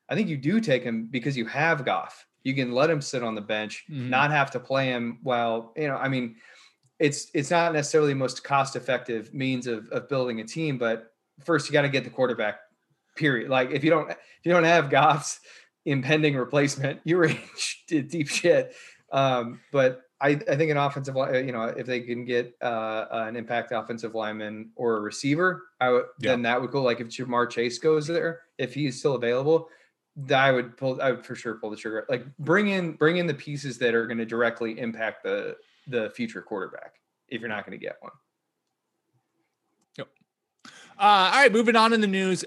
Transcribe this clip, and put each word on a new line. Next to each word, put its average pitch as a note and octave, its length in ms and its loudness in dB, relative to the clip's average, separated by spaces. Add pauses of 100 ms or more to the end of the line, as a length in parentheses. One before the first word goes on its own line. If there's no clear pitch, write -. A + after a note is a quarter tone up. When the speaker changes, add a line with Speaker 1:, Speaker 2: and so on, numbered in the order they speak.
(100)
Speaker 1:
I C3 40 -2
think F#3+ 140 0
you D#3 80 -2
do E3 240 2
take C3+ 220 2
him A2+ 280 -4
because C3+ 240 -4
you A2+ 120 -2
have D3 360 0
Goff. - 440 -4 (180)
You C3 100 -2
can B2+ 180 -2
let C#3+ 180 4
him D3 100 0
sit C3 220 -6
on A2 120 -4
the G#2+ 60 -6
bench, G#2+ 500 -6
Speaker 2:
Mm-hmm. B2+ 200 -6
Speaker 1:
not C#3 220 2
have C#3 180 2
to B2 100 -6
play C3+ 280 0
him. A#2 340 -4
Well, A#2 560 -2
you D3+ 100 -2
know, C3 80 -2
I C3+ 140 -4
mean, B2 260 -4 (640)
it's, C#3+ 320 0
it's D3 200 -2
not E3+ 200 2
necessarily D3+ 400 2
the C3+ 60 -2
most B2+ 240 -4
cost-effective B2 920 -2
means C3 360 -4
of, A2 220 -6
of A#2+ 180 -6
building B2 320 -2
a A2 40 -8
team, D3 340 -4
but A2+ 340 -2 (320)
first D3+ 240 2
you C#3+ 40 -12
gotta C#3+ 160 4
get C3+ 140 0
the A#2+ 80 -10
quarterback, A#2 480 0 (560)
period. C#3 360 0
Like, B2+ 200 2
if C#3+ 140 -2
you D#3 60 4
don't, D#3 200 2
if - 60 -10 (260)
you E3+ 100 0
don't E3+ 120 6
have D#3+ 260 6
Goff's D3 480 4 (460)
impending C#3+ 500 2
replacement, C#3 640 0
<laughs> - 40 -14
you're E3 220 4
in B2+ 120 2 (180)
sh-, - 300 -8
deep D3 420 -2
shit. D3+ 460 2 (380)
Um, B2+ 480 0 (100)
but C3 320 2 (180)
I, C#3+ 100 4
I D3 260 0
think D#3 160 2
an C#3+ 40 0
offensive C#3 380 -2
li-, C3 320 0
you B2 60 -6
know, A2+ 140 -4
if A#2 200 -6
they B2 140 -4
can A#2+ 240 -6
get, A#2+ 360 -2
uh, A2 520 -4
an A2+ 240 -4
impact A#2 340 -4
offensive A2+ 460 -6
lineman G#2+ 580 -8
or A#2 220 0
a G#2 40 -2
receiver, D3 680 -2 (120)
I B2+ 100 4
would, B2 160 4 (120)
Speaker 2:
Yeah. C3 140 2
Speaker 1:
then A#2+ 100 0
that A#2+ 180 2
would B2 120 -4
go, C#3 100 0
like, A#2 160 2
if A#2 80 -8
Jamar A#2+ 420 -2
Chase A#2+ 300 -4
goes D#3 300 2
there, E3 320 -2 (180)
if C3 160 -4
he's C#3 240 -2
still C#3+ 160 2
available, C3 540 2 (480)
th-, C#3 160 -6
I C3+ 180 6
would B2 260 0
pull, C3 240 -4
I C3+ 120 2
would A#2 120 -6
for A#2+ 120 -12
sure A2 180 -8
pull A2 160 -10
the G#2+ 60 -10
trigger. A2 320 -6
Like, B2 160 -4 (140)
bring F3 320 2
in, F3 240 -2
bring E3 240 4
in F3 100 0
the C#3+ 60 -2
pieces C#3 440 -10
that A#2 160 2
are A2+ 140 0
gonna A2+ 180 -4
directly A#2 540 -2
impact A2+ 420 -6
the, G2 340 -4 (340)
the A2 200 -2
future A2+ 320 -8
quarterback - 540 -10 (320)
if A2+ 120 -8
you're A#2 80 -8
not G#2 160 -6
gonna F#2+ 140 -14
get - 220 -10
one. - 120 -18 (1800)
Speaker 2:
Yep. - 120 -14 (580)
Uh, - 40 -20 (300)
all G3 300 6 (100)
right, B3+ 120 8
moving A3+ 240 6
on A3+ 160 6
in A3 80 4
the G#3 60 4
news. F#3+ 400 0